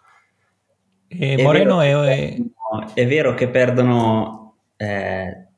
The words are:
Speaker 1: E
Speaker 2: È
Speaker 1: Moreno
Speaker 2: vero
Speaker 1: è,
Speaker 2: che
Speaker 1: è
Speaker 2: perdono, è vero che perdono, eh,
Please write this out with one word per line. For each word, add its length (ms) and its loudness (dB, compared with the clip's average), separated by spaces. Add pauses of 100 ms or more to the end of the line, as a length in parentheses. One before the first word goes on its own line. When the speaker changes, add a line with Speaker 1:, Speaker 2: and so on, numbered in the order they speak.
(1080)
Speaker 1:
E 280 -4
Speaker 2:
È 80 2
Speaker 1:
Moreno 340 4
Speaker 2:
vero 260 2
Speaker 1:
è, 40 0
Speaker 2:
che 60 2
Speaker 1:
è 140 -2
Speaker 2:
perdono, 680 -10
è 140 0
vero 260 2
che 160 -2
perdono, 1080 0 (220)
eh, 680 -6 (120)